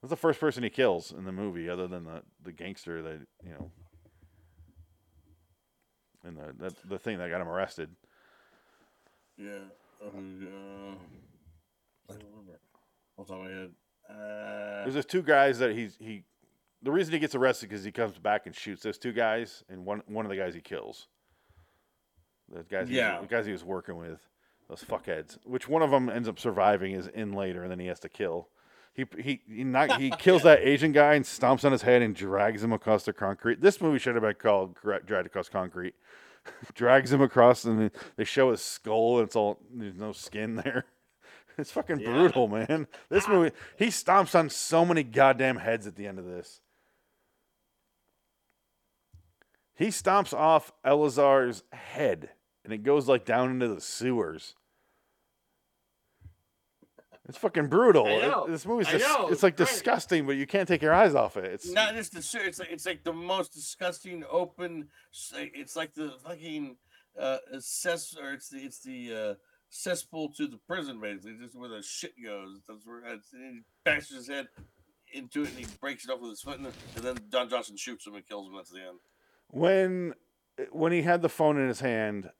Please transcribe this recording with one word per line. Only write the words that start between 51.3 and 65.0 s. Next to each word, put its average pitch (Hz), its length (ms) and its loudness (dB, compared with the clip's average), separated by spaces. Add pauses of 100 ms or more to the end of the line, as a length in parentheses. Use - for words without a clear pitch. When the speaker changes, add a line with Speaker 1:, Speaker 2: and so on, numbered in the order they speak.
Speaker 1:
head, 107 560 -4 (340)
and - 100 -12
it 110 100 -8
goes, 135 260 2
like, 123 160 4
down 127 260 2
into 127 160 0
the 98 140 -4
sewers. 107 760 -4 (2750)
It's - 100 -16
fucking - 300 0
brutal. 165 400 8
Speaker 2:
I 104 40 4
Speaker 1:
It, 107 180 4
Speaker 2:
know. - 180 0
Speaker 1:
this 165 180 -6
movie's 220 220 0
Speaker 2:
I - 60 0
Speaker 1:
dis-, 156 80 4
Speaker 2:
know. 269 260 2
Speaker 1:
it's, 175 160 2
like, 180 160 6
Speaker 2:
Right. 170 80 6
Speaker 1:
disgusting, - 580 0
but 139 120 -2
you 139 100 -4
can't 196 200 0
take 160 140 2
your 156 120 4
eyes 185 200 8
off 113 220 2
it. 92 100 -4
It's 95 240 -8
Speaker 2:
Not 214 240 0
just 220 200 -10
the 175 80 -12
sewer. 214 220 -6
It's 190 160 -6
like, 165 120 -10
it's 160 140 -12
like 175 180 -8
the 170 80 -6
most 175 420 -4
disgusting 175 760 -10
open 170 580 -6 (260)